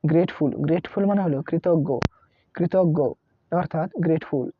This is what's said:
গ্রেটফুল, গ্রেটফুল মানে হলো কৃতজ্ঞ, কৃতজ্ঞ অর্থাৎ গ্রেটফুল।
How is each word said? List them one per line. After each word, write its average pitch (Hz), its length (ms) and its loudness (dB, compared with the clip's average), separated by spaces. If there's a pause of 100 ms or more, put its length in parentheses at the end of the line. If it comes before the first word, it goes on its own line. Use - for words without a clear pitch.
গ্রেটফুল, 160 460 2 (140)
গ্রেটফুল 175 420 -2
মানে 202 160 2
হলো 151 240 0
কৃতজ্ঞ, 165 420 0 (640)
কৃতজ্ঞ 170 440 2 (540)
অর্থাৎ 165 360 -2 (160)
গ্রেটফুল। 156 420 0 (140)